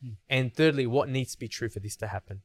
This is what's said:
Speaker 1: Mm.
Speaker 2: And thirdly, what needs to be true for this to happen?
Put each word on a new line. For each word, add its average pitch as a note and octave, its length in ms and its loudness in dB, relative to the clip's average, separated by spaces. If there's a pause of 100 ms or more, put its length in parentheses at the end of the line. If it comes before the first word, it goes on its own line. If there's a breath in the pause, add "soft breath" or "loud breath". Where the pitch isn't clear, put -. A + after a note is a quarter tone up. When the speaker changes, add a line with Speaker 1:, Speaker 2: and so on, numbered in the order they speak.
Speaker 1:
Mm. A#2 120 -10 (120)
Speaker 2:
And C3 260 2
thirdly, D3 320 4
what C3 220 2
needs C3 240 -2
to - 60 -12
be A#2+ 100 -10
true A#2 200 -4
for G#2 120 -6
this G#2 160 -8
to A2 100 -6
happen? G2 380 -8